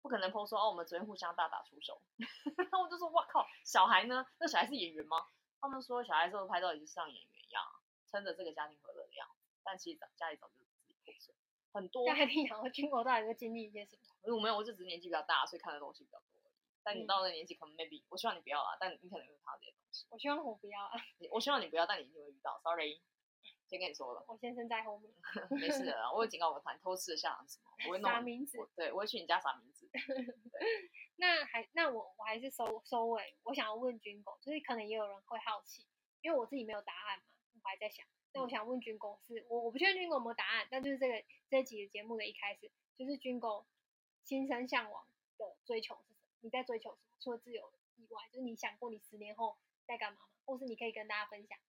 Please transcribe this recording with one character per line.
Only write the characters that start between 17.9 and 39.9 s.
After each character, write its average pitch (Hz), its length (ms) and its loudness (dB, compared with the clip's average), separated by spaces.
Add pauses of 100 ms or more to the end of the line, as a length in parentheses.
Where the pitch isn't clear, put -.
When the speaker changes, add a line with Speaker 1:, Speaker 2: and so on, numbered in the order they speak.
Speaker 1:
我 - 80 -10
希 - 100 -2
望 170 100 0
你 165 40 -12
不 - 80 -16
要 143 140 2
啦， 101 180 -2
但 185 120 0
你 180 160 -16
可 185 100 -8
能 131 80 -12
会 147 180 -20
看 135 80 -8
到 139 60 -10
这 - 60 -20
些 - 80 -20
东 - 80 -20 (100)
西。 - 200 -10
Speaker 2:
我 226 80 -14
希 269 100 -4
望 294 140 0
我 240 120 -4
不 202 140 -14
要 202 160 -8
啊。 - 80 -8 (260)
Speaker 1:
你， - 100 -14
我 226 120 2
希 277 100 2
望 277 100 6
你 180 60 -4
不 156 100 -2
要， 165 80 8
但 190 160 2
你 139 60 -10
一 135 60 -20
定 156 100 -18
会 147 80 -14
遇 135 100 -20
到， - 220 -4
sorry。 160 400 0 (640)
先 185 120 -6
跟 180 100 0
你 147 40 -4
说 127 220 -6
了。 90 120 -10
Speaker 2:
我 226 120 -10
先 240 160 -6
生 240 120 -6
在 226 180 -2
后 208 140 -8
面。 - 140 -20 (100)
Speaker 1:
<laughs> 240 380 -4
没 285 80 0
事 277 160 2
的 147 120 0
啦， 117 140 0
我 214 140 4
有 220 60 -2
警 165 100 -6
告 165 80 4
我 151 60 2
的 143 60 -6
团， - 200 -6
偷 185 160 -2
吃 180 140 -4
的 156 60 -2
下 156 180 -2
场 - 120 -14
是 - 80 -16
什 - 80 -20
么？ - 80 -20 (160)
我 165 60 -2
会 185 60 0
弄 202 120 4
你， - 20 6
Speaker 2:
<laughs> 233 40 4
傻 240 60 2
名 247 240 -4
字。 247 120 -8
Speaker 1:
我， 214 160 -8
对， 165 180 -2
我 190 80 0
会 214 60 0
去 202 140 -2
你 170 60 -10
家 160 120 6
撒 139 180 0
名 - 160 -20
字。 - 200 -20
Speaker 2:
<laughs> 262 1000 -4 (260)
那 339 280 6
还， 226 280 -4
那 320 180 6
我， 226 260 -4
我 214 80 -8
还 220 160 -2
是 269 100 -4
收， 226 340 -2
收 233 220 2
尾。 226 360 0
我 294 120 -4
想 262 120 0
要 214 80 -2
问 240 260 0
军 208 220 -10
狗， - 180 -12
就 269 120 -8
是 302 80 0
可 262 140 0
能 214 120 -2
也 214 100 0
有 214 100 2
人 196 160 -8
会 233 180 -6
好 214 220 -2
奇， - 240 -20 (360)
因 330 100 2
为 294 60 6
我 226 80 2
自 277 100 -6
己 240 80 -2
没 214 80 -6
有 208 80 -4
答 185 140 -8 (140)
案 196 100 -4
嘛， - 60 -20 (380)
我 196 60 -2
还 196 80 -2
在 214 140 -2
想。 - 160 -18 (260)
那 269 100 0
我 247 60 0
想 226 180 0
问 254 140 0
军 220 180 -6
狗 208 280 -8
是， 226 220 -8
我， 233 160 2
我 233 60 2
不 233 80 -4
确 349 140 8